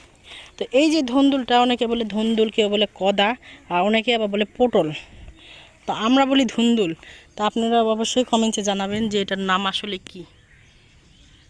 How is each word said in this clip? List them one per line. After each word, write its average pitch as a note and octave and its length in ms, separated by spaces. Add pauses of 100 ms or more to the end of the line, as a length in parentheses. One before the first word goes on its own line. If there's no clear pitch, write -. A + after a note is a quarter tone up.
(540)
তো - 80 (100)
এই C#4+ 180
যে D#4+ 120
ধুন্দুলটা, C4+ 580
অনেকে B3 260
বলে A#3 180
ধুন্দুল, A3 460
কেউ G#3 180
বলে G#3 260
কদা, G3+ 360 (380)
আর F3 140
অনেকে A3 320
আবার A3 140
বলে G3+ 240
পটল। A3 360 (960)
তো - 100
আমরা A#3 340
বলি C4+ 180
ধুন্দুল। A3+ 480 (400)
তো - 100
আপনারা A3+ 400
অবশ্যই A3 420
কমেন্টসে A3+ 380
জানাবেন G3 460
যে G#3 120
এটার G3 200
নাম F#3+ 260
আসলে G3 320
কি। - 240 (1300)